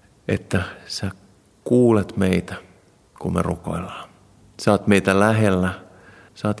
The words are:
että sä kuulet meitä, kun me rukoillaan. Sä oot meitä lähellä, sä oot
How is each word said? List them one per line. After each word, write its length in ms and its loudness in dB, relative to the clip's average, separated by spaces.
että 340 -2
sä 240 -8
kuulet 520 2
meitä, 380 -2
kun 160 -6
me 80 0
rukoillaan. 640 -8
Sä 100 0
oot 160 2
meitä 340 4
lähellä, 540 2
sä 140 -6
oot 120 -4